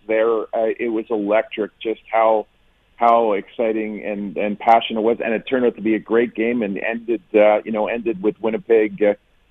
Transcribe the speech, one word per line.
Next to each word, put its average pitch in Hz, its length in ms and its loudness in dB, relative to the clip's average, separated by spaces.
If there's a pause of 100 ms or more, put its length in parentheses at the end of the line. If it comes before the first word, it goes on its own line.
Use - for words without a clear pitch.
there. 110 360 2
Uh, 113 360 -2
it 120 120 -4
was 110 180 -4
electric, 104 720 -2
just 110 220 -6 (100)
how, 110 360 2 (500)
how 117 360 4
exciting 107 720 -4
and, 101 320 -8
and 104 240 -4
passionate 113 400 2
it 107 40 0
was, 113 200 0
and 117 100 -2
it 107 140 -6
turned 127 180 0
out 117 100 2
to - 60 -16
be 110 140 0
a 107 40 -2
great 117 360 0
game 117 280 -2
and 98 140 -4
ended, 117 440 -6 (120)
uh, 107 300 6
you 110 80 -8
know, 107 160 -2
ended 107 340 -6
with 101 200 -2
Winnipeg, 107 600 0
uh, 104 120 4 (360)